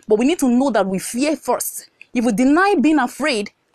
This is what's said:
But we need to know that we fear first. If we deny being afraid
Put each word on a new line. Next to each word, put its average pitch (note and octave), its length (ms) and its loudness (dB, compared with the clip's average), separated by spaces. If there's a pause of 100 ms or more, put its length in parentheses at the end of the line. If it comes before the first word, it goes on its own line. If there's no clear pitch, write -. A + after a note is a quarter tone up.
But G#3+ 100 2
we B3 80 2
need E4+ 140 0
to C4+ 80 2
know B3+ 220 2
that G#3 160 0
we F#3+ 120 -4
fear C#4 380 -4
first. - 520 -6 (240)
If A#3 120 -2
we B3 80 2
deny D4 480 2
being D4+ 180 4
afraid B3 540 -4 (220)